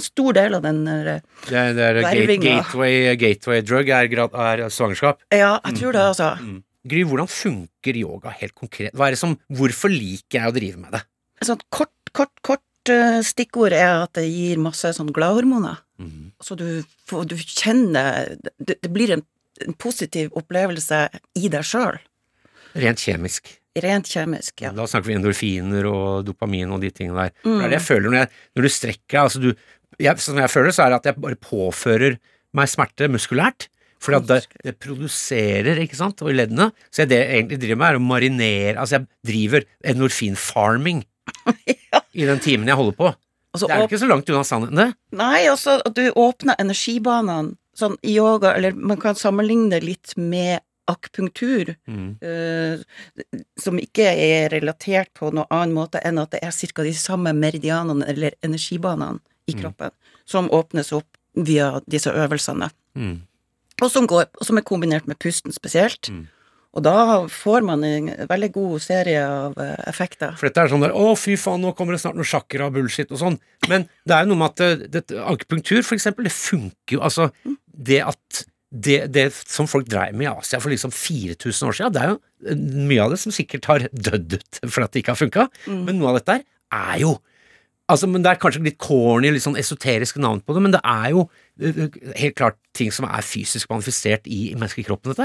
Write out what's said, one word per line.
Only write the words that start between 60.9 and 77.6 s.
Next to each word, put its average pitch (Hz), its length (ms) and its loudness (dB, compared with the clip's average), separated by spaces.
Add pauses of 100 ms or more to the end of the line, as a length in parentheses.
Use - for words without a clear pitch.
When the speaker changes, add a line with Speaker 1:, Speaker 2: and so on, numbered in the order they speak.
Speaker 1:
opp 151 140 -4 (280)
via 147 520 0
disse 147 240 -2
øvelsene. 147 580 -2 (260)
Speaker 2:
Mm. 95 260 -6 (600)
Speaker 1:
Og 247 100 2
som 254 160 4
går, 170 180 4 (140)
og - 60 -8
som 220 120 2
er 208 40 2
kombinert 165 460 -2
med 147 120 -8
pusten - 340 -6
spesielt. 175 560 -2
Speaker 2:
Mm. 82 180 -12 (460)
Speaker 1:
Og 156 100 -2
da 196 440 4
får 220 360 2
man 156 200 0
en 151 440 -4
veldig 190 240 -2
god 185 300 -4
serie 175 440 0
av, 139 320 -4
eh, 143 180 -8 (120)
effekter. 165 500 -6
Speaker 2:
For - 120 0
dette - 120 -2
er 165 80 6
sånn 143 120 2
der, 147 100 2
«Å, 208 260 4
fy 202 180 0
faen, 185 260 -2
nå 185 140 -2
kommer 175 180 -2
det 170 80 -4
snart 160 140 -6
noe 165 80 -4
chakra-bullshit 135 880 -4
og 135 60 -6
sånn.» 165 220 -2 (280)
Men 180 200 2 (180)
det 170 100 4
er 160 100 6
jo 202 100 4
noe - 20 4
med 160 140 2
at, - 100 -6
eh, 175 260 2
dette, 160 280 -6
akupunktur, 160 680 -2
for - 120 -4
eksempel, 208 300 -2
det 175 80 -2
funker - 580 -6
jo, 139 80 0
altså, 160 320 0 (140)
Speaker 1:
Mm. 277 120 -6 (260)